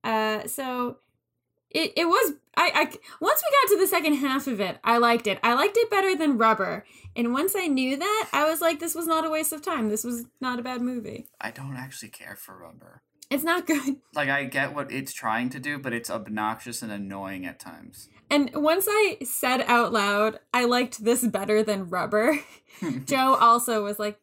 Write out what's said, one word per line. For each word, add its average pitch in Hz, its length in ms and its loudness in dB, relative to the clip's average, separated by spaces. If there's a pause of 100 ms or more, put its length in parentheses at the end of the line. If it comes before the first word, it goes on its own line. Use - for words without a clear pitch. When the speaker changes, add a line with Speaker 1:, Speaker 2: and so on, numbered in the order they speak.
Speaker 1:
Uh, 220 420 -2
so 247 520 -6 (720)
it, - 260 0
it 330 80 2
was, 359 300 4 (220)
I, 339 180 4
I, 311 80 4 (380)
once 466 220 2
we 571 200 2
got 415 120 6
to 339 60 2
the 381 60 6
second 311 300 2
half 269 300 -2
of 226 140 -4
it, 185 240 -4
I 233 140 4
liked 233 280 4
it. 190 160 -2
I 240 120 2
liked 392 240 2
it 453 120 4
better 381 240 2
than 294 220 2
Rubber. 208 480 2 (320)
And 233 160 0
once 330 240 0
I 370 120 -2
knew 262 280 0
that, 415 360 -2
I 285 160 2
was 320 120 0
like, 330 180 0
"This 320 160 -6
was 320 120 -6
not 320 180 0
a 311 60 -2
waste 311 240 -2
of 294 80 -12
time. 269 260 -2
This 214 160 -2
was 240 220 -6 (140)
not 247 180 -4
a 240 40 -8
bad 247 200 -6
movie." 247 440 -6 (140)
Speaker 2:
I 107 100 -8
don't 135 260 -12
actually 127 340 -14
care 98 260 -18
for 95 220 -20
Rubber. - 440 -20 (280)
Speaker 1:
It's 277 140 -2
not 349 220 -2
good. 277 300 -2 (100)
<laughs> - 80 -20
Speaker 2:
Like, 143 140 -2
I 139 160 0
get 139 300 -2
what 139 180 -8
it's 135 220 -8
trying 120 360 -2
to 139 80 -12
do, 143 200 -6
but 123 160 -6
it's 117 160 -6
obnoxious 107 720 -4
and 110 100 -8
annoying 98 540 -10
at 82 120 -12
times. 85 520 -20 (200)
Speaker 1:
And 285 240 2
once 320 340 2
I 415 360 2
said 254 380 0
out 240 300 4
loud, 208 480 2 (120)
"I 247 140 2
liked 247 380 0
this 247 220 4
better 214 360 2
than 196 260 -2
Rubber," 214 500 2 (220)
<laughs> - 220 -16
Speaker 2:
<laughs> 147 240 -4
Speaker 1:
Joe 269 340 4
also 233 440 4
was 208 140 -6
like 208 240 -6